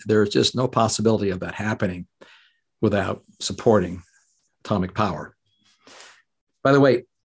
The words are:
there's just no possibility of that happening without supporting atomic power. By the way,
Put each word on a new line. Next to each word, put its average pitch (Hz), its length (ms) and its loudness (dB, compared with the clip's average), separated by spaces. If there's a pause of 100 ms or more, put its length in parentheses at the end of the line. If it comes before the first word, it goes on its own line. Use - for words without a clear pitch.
there's 107 240 2
just - 260 0
no 127 120 -2
possibility 110 640 0
of 92 120 -6
that 92 120 -10
happening 98 540 -6 (720)
without 101 420 -2 (160)
supporting 90 600 0 (640)
atomic 92 280 -4
power. 92 420 -6 (1300)
By 135 80 2
the 139 80 6
way, 131 240 4 (260)